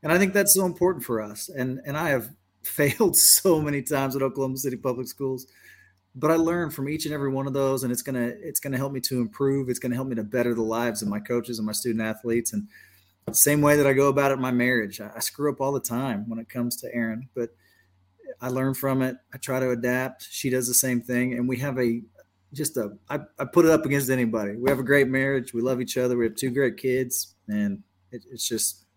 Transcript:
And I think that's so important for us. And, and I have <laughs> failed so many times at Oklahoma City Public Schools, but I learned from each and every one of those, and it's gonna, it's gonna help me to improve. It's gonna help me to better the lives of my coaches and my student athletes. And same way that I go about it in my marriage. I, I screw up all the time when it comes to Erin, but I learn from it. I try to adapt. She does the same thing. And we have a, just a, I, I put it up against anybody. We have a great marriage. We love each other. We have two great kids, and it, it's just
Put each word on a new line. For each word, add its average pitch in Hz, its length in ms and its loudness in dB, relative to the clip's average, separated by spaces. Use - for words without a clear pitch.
And 151 80 0
I 175 80 6
think 190 140 4
that's 196 200 6
so 190 120 4
important 175 400 0
for 113 160 -2
us. 104 280 -10
And, 127 380 -6
and 143 100 -4
I 160 120 -2
have 120 200 0
<laughs> - 160 -20
failed 147 540 2
so - 420 6
many 147 220 0
times 135 340 -2
at 135 60 0
Oklahoma 131 360 -2
City 131 200 -4
Public 127 300 -4
Schools, 131 400 -6
but 151 140 0
I 160 60 6
learned 165 400 0
from 135 120 -4
each 151 180 -4
and 151 100 -4
every 139 160 -2
one 135 160 -2
of 135 60 -6
those, 135 300 0
and 123 80 -2
it's 120 120 -4
gonna, 127 240 -2
it's - 180 -4
gonna 135 180 -4
help 139 160 -2
me 131 80 -4
to 127 180 -2
improve. 135 500 0
It's 120 100 -2
gonna 123 160 -4
help 131 120 -4
me 127 80 -4
to 113 80 -4
better 120 300 0
the 113 80 -2
lives 113 400 -2
of 107 60 -2
my 104 120 -4
coaches 120 380 -4
and 110 80 -4
my 107 80 -4
student 113 300 -2
athletes. 113 500 -2
And 107 140 -4
same 147 280 4
way 147 160 6
that 143 100 6
I 139 60 6
go 139 160 4
about 139 220 4
it 135 40 2
in 131 60 -4
my 127 100 0
marriage. 123 500 0
I, 104 140 -12
I 113 40 -12
screw 147 320 -2
up 139 100 -4
all 139 120 0
the 135 80 -2
time 117 480 -4
when 113 100 -6
it 117 100 -14
comes 120 320 -4
to 123 120 -12
Erin, 117 420 -4
but 117 140 -4
I 127 80 -6
learn 131 240 0
from 135 280 0
it. 131 140 -2
I - 40 -16
try 131 220 -4
to 127 120 0
adapt. 123 580 -2
She - 200 -4
does 127 180 0
the 127 60 -4
same 123 280 2
thing. 123 320 0
And 120 140 0
we 127 100 0
have 131 220 -4
a, 117 220 2
just 143 240 -4
a, 104 140 -4
I, 143 100 -2
I 139 60 -2
put 170 200 6
it 160 60 8
up 160 140 4
against 135 240 0
anybody. 113 460 0
We 123 140 0
have 135 100 2
a 135 40 -4
great 135 240 6
marriage. 135 460 0
We 117 80 -2
love 123 200 0
each 120 160 -4
other. 123 200 2
We 120 80 2
have 110 100 -2
two 131 160 -4
great 123 260 0
kids, 127 580 -2
and 104 360 -2
it, 123 200 -14
it's 120 160 -8
just - 380 -4